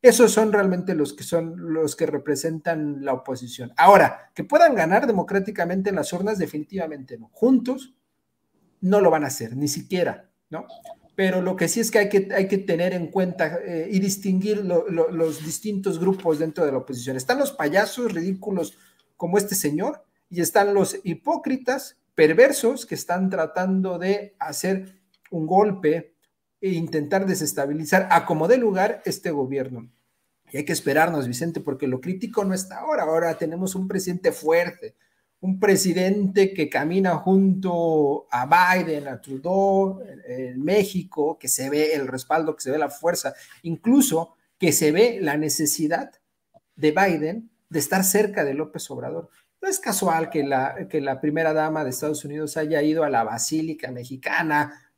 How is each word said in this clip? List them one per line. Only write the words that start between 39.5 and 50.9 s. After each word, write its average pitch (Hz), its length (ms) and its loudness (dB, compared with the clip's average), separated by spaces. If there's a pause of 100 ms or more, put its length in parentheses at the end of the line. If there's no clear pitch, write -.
en, - 260 -18
en 127 360 -8
México, 165 760 -2
que 135 100 -10
se 131 220 -2
ve 151 240 2
el 139 140 -2
respaldo, 156 480 -2
que - 60 -18
se 131 100 -6
ve 151 60 0
la 156 120 -2
fuerza, - 440 -2 (300)
incluso 170 720 2 (220)
que 170 140 2
se 151 200 2
ve 214 300 4
la 147 140 -2
necesidad 156 760 -2 (640)
de 151 160 2
Biden 180 600 0 (180)
de 156 100 -2
estar 185 240 0
cerca 202 420 2
de 135 80 -2
López 151 380 -8
Obrador. 131 380 -10 (320)
No 381 60 -4
es - 120 -2
casual 165 500 -2
que 147 140 -2
la, 135 440 -2
que 151 140 -2